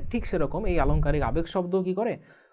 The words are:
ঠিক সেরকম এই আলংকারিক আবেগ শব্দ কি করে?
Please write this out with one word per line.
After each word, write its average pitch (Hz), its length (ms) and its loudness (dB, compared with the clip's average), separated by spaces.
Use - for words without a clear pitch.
ঠিক 240 140 -2
সেরকম 170 400 -2
এই 175 140 2
আলংকারিক 147 440 4
আবেগ 143 220 0
শব্দ 185 380 -2
কি 185 100 -2
করে? 202 240 -2